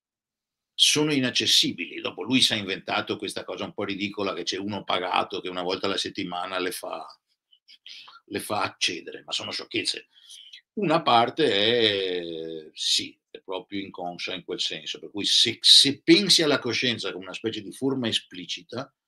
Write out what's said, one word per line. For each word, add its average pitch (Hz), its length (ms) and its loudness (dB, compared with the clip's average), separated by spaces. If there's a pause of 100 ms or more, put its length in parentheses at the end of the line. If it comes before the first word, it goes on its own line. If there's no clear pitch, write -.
(720)
sono 151 400 4
inaccessibili. 120 880 2
Dopo 107 220 -8
lui 117 200 2
si - 120 4
è 110 40 -2
inventato 98 600 -4
questa 95 260 -8
cosa 98 220 -8
un 85 80 -10
po' 107 120 -6
ridicola 98 500 -4
che - 80 -6
c'è - 140 -6
uno 101 260 -6
pagato 92 580 -4
che 92 80 -8
una 90 140 -8
volta 92 240 -4
alla 95 100 -2
settimana 92 600 -8
le 92 120 -2
fa, 85 340 -10 (1200)
le 101 140 -6
fa 104 220 -4
accedere, - 640 -6
ma - 60 -12
sono 101 200 -6
sciocchezze. - 580 -6 (640)
Una 165 280 2
parte 120 500 4
è, 90 1200 2
sì, - 440 -2 (140)
è - 100 -16
proprio 92 400 -8
inconscia 90 520 -8
in 92 100 -10
quel 87 160 -8
senso, - 400 -6
per 80 100 -14
cui 101 160 -6
se, - 360 4
se - 420 8
pensi 180 400 6
alla 139 160 4
coscienza 113 520 -2
come 92 140 -10
una 90 80 -12
specie 107 280 -4
di 95 100 -14
forma 131 360 -2
esplicita, - 840 -6 (140)